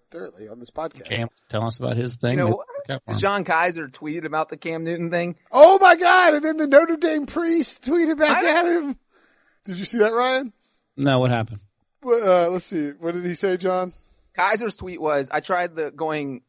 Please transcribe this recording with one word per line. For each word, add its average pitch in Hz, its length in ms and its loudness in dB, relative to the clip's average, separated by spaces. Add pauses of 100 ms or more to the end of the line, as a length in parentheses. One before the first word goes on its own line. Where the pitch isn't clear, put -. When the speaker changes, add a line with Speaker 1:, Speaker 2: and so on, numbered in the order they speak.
Speaker 1:
thoroughly 131 400 -16
on 117 100 -18
this 120 120 -18
podcast. 156 340 -10
Speaker 2:
Cam, 117 220 -6 (220)
tell 113 180 -4
us 113 120 -8
about 123 180 -4
his 120 180 -4
thing. 123 240 -2
Speaker 3:
You - 60 2
know, - 20 2
Speaker 2:
It - 100 0
worked - 320 -14
out 135 160 -8
for 110 80 -12
him. 104 60 -4
Speaker 3:
Sean 196 240 0
Kaiser 165 440 0
tweeted 156 380 -10
about 156 240 -4
the 156 80 -12
Cam 165 260 -8
Newton 170 280 -4
thing. 175 240 -4 (160)
Speaker 1:
Oh 320 280 8
my 359 160 8
God. 349 380 4
And 294 100 -2
then 311 140 -2
the 311 100 0
Notre 330 300 6
Dame 311 300 -2
priest 330 560 -2
tweeted 311 340 0
back 302 260 2
Speaker 3:
I 320 160 2
Speaker 1:
at 349 60 2
him. 339 320 -2 (680)
Did 185 120 -10
you 196 80 -8
see 233 140 -4
that, 220 140 4
Ryan? 254 380 0 (460)
Speaker 2:
No, 139 220 4
what 127 100 2
happened? 110 300 -4 (420)
Speaker 1:
Well, 202 460 2
uh, - 20 0
let's 180 160 -4
see. 151 240 -4
What 165 240 -6
did 180 100 -6
he 175 120 -4
say, 185 220 0
John? 185 360 -2 (420)
Speaker 3:
Kaiser's 208 400 -2
tweet 185 240 -12
was, 143 320 -2
"I 151 100 -2
tried 180 340 -4
the 156 160 -6
going 151 580 -6